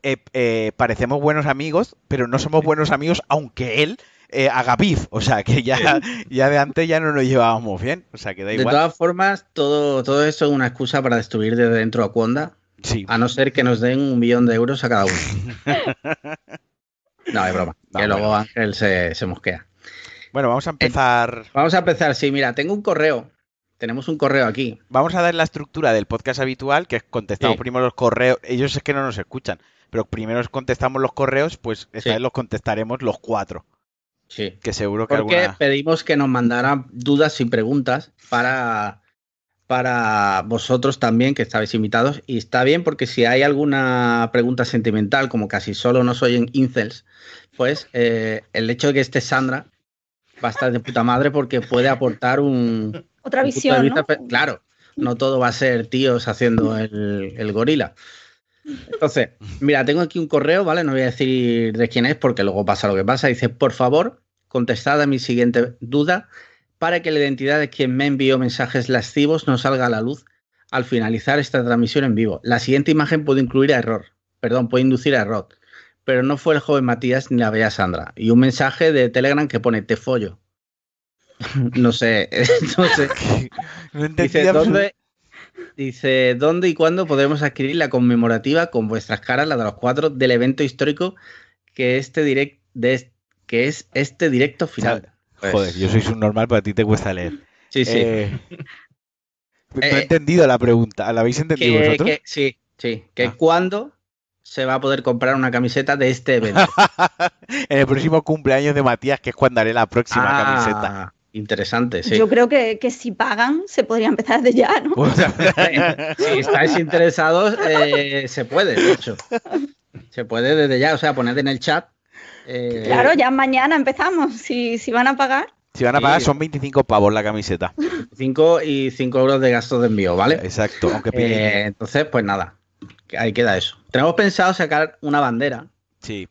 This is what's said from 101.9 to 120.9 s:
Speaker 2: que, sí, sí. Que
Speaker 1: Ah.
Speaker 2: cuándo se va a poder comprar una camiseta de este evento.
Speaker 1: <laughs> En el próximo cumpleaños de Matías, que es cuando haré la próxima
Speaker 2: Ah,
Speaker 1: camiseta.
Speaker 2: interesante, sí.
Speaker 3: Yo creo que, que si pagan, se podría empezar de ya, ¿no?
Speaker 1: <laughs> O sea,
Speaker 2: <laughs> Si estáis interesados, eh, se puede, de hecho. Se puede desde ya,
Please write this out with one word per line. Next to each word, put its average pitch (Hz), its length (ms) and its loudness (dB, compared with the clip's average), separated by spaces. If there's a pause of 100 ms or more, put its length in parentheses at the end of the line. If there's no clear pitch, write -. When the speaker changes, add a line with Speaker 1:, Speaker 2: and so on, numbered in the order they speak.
Speaker 2:
que, 151 140 -2
sí, 139 340 -4 (200)
sí. 113 280 -6 (100)
Que 123 100 0
Speaker 1:
Ah. 117 100 -4
Speaker 2:
cuándo 185 580 0 (500)
se - 220 -6
va 131 100 0
a 131 60 -2
poder 135 220 0
comprar 131 320 0
una 131 160 0
camiseta 131 460 0
de 131 120 2
este 127 260 0
evento. 113 300 4
Speaker 1:
<laughs> - 1040 0
En 139 100 2
el 135 80 4
próximo 151 360 0
cumpleaños 143 520 0
de 143 80 0
Matías, 127 360 0
que 123 120 -6
es - 40 -14
cuando 123 260 2
haré 110 120 2
la 113 140 2
próxima 123 400 0
Speaker 2:
Ah, 139 160 2 (200)
Speaker 1:
camiseta. 101 500 -4 (180)
Speaker 2:
interesante, 117 720 -4
sí. 214 140 0
Speaker 3:
Yo 220 120 4
creo 240 180 4
que, 233 300 0
que 247 140 -2
si 240 200 -10
pagan, 247 540 0
se - 180 -2
podría 233 260 0
empezar 233 340 0
de 240 100 4
ya, 320 280 4
¿no? 311 120 -2
Speaker 1:
<laughs> - 40 0
O 143 120 4
sea, 170 240 2
Speaker 2:
<laughs> 165 840 0
Si 415 200 2
estáis 392 380 2
interesados, 170 800 2 (100)
eh, 143 600 2
se 123 180 -6
puede, 160 300 2
de - 160 4
hecho. 113 260 -2 (920)
Se 120 140 -6
puede 120 300 0
desde 139 240 2
ya, 156 140 2